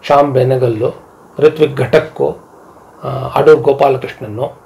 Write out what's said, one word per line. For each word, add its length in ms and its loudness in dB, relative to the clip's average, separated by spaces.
ಶ್ಯಾಮ್ 260 2
ಬೆನಗಲ್ಲು, 560 0
ರಿತ್ವಿಕ್ 380 2
ಘಟಕ್ಕು, 600 -2
ಆ, 40 -6
ಅಡೂರ್ 520 2
ಗೋಪಾಲಕೃಷ್ಣನ್ನು 840 -2